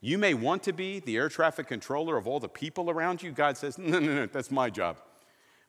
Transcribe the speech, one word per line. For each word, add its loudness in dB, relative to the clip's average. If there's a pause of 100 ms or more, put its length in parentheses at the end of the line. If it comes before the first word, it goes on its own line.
You 0
may 6
want 0
to 0
be -6
the -4
air 2
traffic 2
controller -2
of -2
all -2
the -6
people -6
around 0
you. -10
God 2
says, -6
"No, 2
no, 4
no, 2
that's -4
my 2
job." -2 (680)